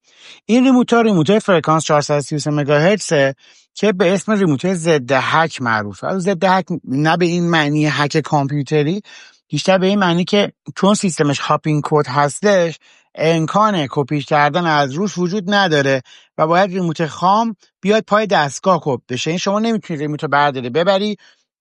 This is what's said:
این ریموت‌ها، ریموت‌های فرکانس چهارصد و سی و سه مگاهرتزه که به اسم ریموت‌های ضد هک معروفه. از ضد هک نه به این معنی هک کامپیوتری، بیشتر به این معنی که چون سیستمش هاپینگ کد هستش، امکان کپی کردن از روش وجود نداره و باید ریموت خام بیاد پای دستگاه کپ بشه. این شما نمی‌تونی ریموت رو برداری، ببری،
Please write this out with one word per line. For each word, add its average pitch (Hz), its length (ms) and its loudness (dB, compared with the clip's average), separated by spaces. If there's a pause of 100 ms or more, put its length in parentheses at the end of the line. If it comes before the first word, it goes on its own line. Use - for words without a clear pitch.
(460)
این 240 180 2
ریموت‌ها، 247 380 4
ریموت‌های 202 380 2
فرکانس 160 440 2
چهارصد 147 340 0
و 143 40 -2
سی 156 140 -6
و 147 40 -4
سه 151 120 -4
مگاهرتزه 147 840 2 (380)
که 208 180 0
به 185 220 2
اسم 196 180 -2
ریموت‌های 185 440 0
ضد 156 360 0
هک 147 500 0
معروفه. 110 460 -4
از 190 140 -4
ضد 175 220 -2
هک 185 220 2 (180)
نه 151 340 0
به 180 80 0
این 170 240 0
معنی 151 380 2
هک 147 300 -2
کامپیوتری، 147 840 0 (460)
بیشتر 185 300 2
به 185 100 0
این 202 120 0
معنی 175 240 2
که 202 300 0 (220)
چون 196 180 2
سیستمش 151 460 0
هاپینگ 151 460 0
کد 151 220 0
هستش، 160 720 0 (360)
امکان 165 720 0
کپی 147 320 -4
کردن 147 440 0
از 147 280 0
روش 175 240 -4
وجود 180 360 -2
نداره 143 480 2 (360)
و 156 100 0
باید 180 240 2
ریموت 175 340 -4
خام 202 500 0 (260)
بیاد 214 220 0
پای 214 220 0
دستگاه 175 580 0
کپ 127 260 -4
بشه. 127 200 -6
این 170 80 -2
شما 196 220 -2
نمی‌تونی 214 400 -4
ریموت 147 240 -6
رو 151 60 -6
برداری، 135 400 0
ببری، 190 480 0 (440)